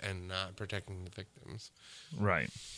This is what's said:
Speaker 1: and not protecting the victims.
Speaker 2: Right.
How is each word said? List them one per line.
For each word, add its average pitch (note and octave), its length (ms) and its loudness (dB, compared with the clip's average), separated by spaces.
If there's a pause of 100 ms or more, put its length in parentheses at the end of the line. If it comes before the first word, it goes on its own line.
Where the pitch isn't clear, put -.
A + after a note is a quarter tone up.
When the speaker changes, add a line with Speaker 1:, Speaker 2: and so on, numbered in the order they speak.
Speaker 1:
and F#2 240 0
not F#2 280 0
protecting F#2+ 480 -2
the F2+ 60 -6
victims. - 640 -10 (440)
Speaker 2:
Right. F#2 340 6 (280)